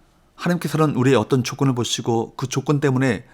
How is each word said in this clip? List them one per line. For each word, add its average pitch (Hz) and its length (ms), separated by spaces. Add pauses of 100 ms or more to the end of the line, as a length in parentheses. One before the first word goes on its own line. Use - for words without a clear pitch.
(360)
하나님께서는 156 600
우리의 127 220
어떤 120 260
조건을 135 320
보시고 117 640
그 135 100
조건 147 320
때문에 131 540